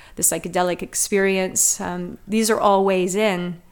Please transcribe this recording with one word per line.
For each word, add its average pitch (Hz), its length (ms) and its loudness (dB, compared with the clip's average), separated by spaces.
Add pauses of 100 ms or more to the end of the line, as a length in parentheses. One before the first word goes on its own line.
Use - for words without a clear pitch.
(160)
the - 80 -6
psychedelic 175 580 0
experience. - 1000 0
Um, 180 360 -8 (100)
these 220 220 0
are 220 100 0
all 196 260 4
ways 185 300 2
in 180 460 -2 (100)